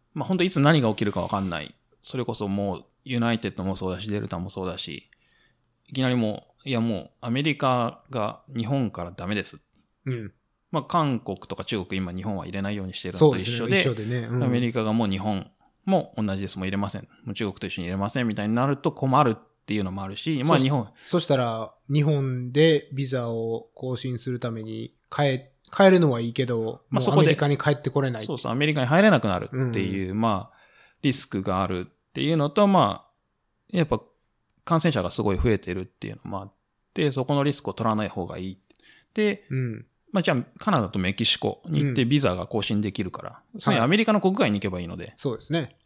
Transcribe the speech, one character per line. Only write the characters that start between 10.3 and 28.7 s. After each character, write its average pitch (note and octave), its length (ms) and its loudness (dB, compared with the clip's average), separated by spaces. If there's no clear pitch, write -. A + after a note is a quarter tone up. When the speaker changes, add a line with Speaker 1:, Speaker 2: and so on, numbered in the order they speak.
Speaker 1:
ま D#3 100 -2
あ、 - 20 -4
韓 C#3+ 360 0
国 F#2+ 200 -8
と - 160 -12
か - 100 -10
中 G2+ 200 -4
国、 F#2+ 140 -4
今 F2+ 140 -4
日 F#2 100 -8
本 F#2 140 -4
は F2 80 -8
入 F2 80 -12
れ G2 80 -4
な G2 100 -4
い G#2 40 -4
よ G2 80 -6
う F#2 40 -8
に F#2 60 -10
し - 80 -10
て F2+ 100 -6
る - 80 -8
の D3+ 120 8
と B2 60 0
一 F#2+ 140 -4
緒 A#2 160 -4
で、 F#3+ 160 4
Speaker 2:
そ C3+ 80 2
う A2 40 -2
で A2 80 -8
す G#2+ 60 -4
ね。 B2 60 -2
一 A#2+ 60 -2
緒 - 0 -
で - 0 -
ね。 A2+ 60 -8
う A#2+ 120 -2
ん。 B2 40 2
Speaker 1:
ア B2+ 40 0
メ B2 140 2
リ A#2 100 0
カ A#2 120 -2
が G#2+ 100 0
も A#2 120 4
う - 40 0
日 F#2+ 80 0
本 G2 320 -4
も F3+ 320 0
同 G#2 180 -2
じ G2 60 -4
で F#2+ 60 -4
す。 - 100 -10
も F#2+ 60 -6
う - 20 -2
入 F#2+ 60 -4
れ G2 60 -2
ま G2+ 120 -2
せ G2+ 100 -10
ん。 - 80 -16
も A2 60 -8
う - 20 -6
中 A2 120 -4
国 F#2+ 100 -6
と G2+ 120 -8
一 - 60 -10
緒 F#2 80 -8
に E2+ 60 -6
入 F2 40 -4
れ F#2+ 60 -2
ま G2+ 120 -2
せ B2+ 120 -4
ん A#2+ 60 0
み G#2+ 80 -2
た G#2 100 -4
い G#2+ 40 -2
に A2+ 60 0
な B2+ 120 2
る C#3+ 100 0
と D3+ 160 0
困 C3+ 300 2
る A2+ 140 2
っ - 280 -20
て - 80 -4
い G#2+ 60 0
う G2 40 -2
の F#2 80 -4
も G2 120 -8
あ F#2+ 40 -8
る G2 80 -10
し、 D3 300 -4
ま D#3+ 100 4
あ、 - 20 6
Speaker 2:
そ C3 40 4
し-、 - 20 2
Speaker 1:
日 C3+ 60 2
本。 B2 200 -2
Speaker 2:
そ F3 120 0
し - 80 -4
た C#3+ 100 2
ら、 A2+ 360 -2
日 D3 120 4
本 C3 500 0
で D3+ 400 4
ビ C3+ 120 -2
ザ B2 240 -2
を A2+ 440 -4
更 B2+ 240 -6
新 B2 200 -4
す B2+ 120 -8
る A#2+ 100 -4
た A#2+ 120 -4
め A2+ 120 -8
に、 A2+ 300 -10
帰-、 C3+ 320 0
帰 G3 160 10
る F#3 80 8
の D#3+ 120 6
は A#2 100 0
い A#2 80 -2
い A#2 40 -6
け B2+ 120 0
ど、 A2+ 440 -4
Speaker 1:
ま B2 120 2
あ、 B2+ 40 2
Speaker 2:
も C#3 100 4
う D3+ 40 8
ア - 40 10
メ D3+ 40 6
リ D#3 80 6
カ D3 140 2
に C#3 80 2
帰 D3 140 2
っ B2+ 60 4
て - 120 -4
こ C#3+ 120 0
れ C3 100 0
な A2+ 80 -6
い。 - 20 -10
Speaker 1:
そ - 60 -10
こ D3+ 100 -4
で、 - 40 -10
そ - 0 -
う - 20 -12
そ B2 60 -4
う、 - 40 -2
ア - 20 -2
メ D3 120 0
リ D3+ 60 2